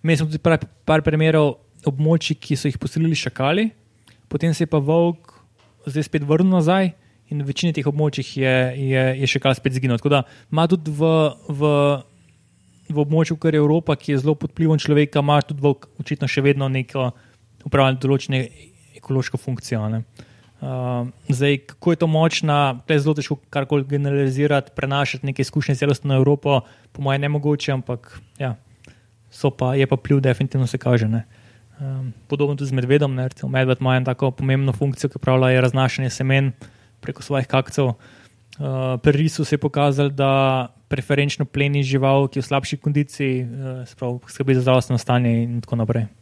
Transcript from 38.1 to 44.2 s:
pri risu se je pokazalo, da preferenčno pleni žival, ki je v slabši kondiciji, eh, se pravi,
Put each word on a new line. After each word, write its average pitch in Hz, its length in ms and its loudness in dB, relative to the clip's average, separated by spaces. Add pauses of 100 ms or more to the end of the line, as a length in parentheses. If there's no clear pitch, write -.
pri 147 140 2
risu 156 320 0
se 151 100 -2
je 147 60 -2
pokazalo, 143 480 0
da 139 220 0 (540)
preferenčno 143 600 -2
pleni 143 380 -2
žival, 135 460 2
ki 139 100 -6
je 131 40 -4
v - 40 -8
slabši 139 320 -4
kondiciji, 143 640 -2
eh, 127 420 -10
se 120 120 -18
pravi, 123 240 -6 (100)